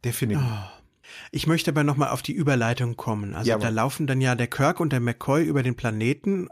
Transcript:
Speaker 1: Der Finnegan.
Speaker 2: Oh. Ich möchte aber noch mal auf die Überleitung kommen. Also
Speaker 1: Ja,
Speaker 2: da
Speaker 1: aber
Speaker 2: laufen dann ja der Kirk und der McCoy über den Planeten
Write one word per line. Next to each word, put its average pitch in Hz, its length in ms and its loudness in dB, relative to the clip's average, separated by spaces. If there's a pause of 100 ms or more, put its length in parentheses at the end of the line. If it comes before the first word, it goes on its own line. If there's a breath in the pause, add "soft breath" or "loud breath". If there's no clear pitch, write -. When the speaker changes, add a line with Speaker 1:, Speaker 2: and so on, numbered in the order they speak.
Speaker 1:
Der 120 100 -2
Finnegan. 147 320 0
Speaker 2:
Oh. 104 300 -6 (560 loud breath)
Ich 147 160 -2
möchte 165 240 2
aber 147 120 2
noch 143 140 2
mal 139 140 2
auf 123 100 -4
die - 120 -6
Überleitung 123 640 0
kommen. 104 380 -4
Also 107 160 -2
Speaker 1:
Ja, 113 80 4
Speaker 2:
da 110 100 -2
Speaker 1:
aber 110 80 0
Speaker 2:
laufen 131 300 0
dann 131 160 0
ja 127 140 2
der 120 120 0
Kirk 147 320 0
und 160 140 0
der 127 60 2
McCoy 127 440 0
über 143 200 2
den 123 120 0
Planeten 120 760 -2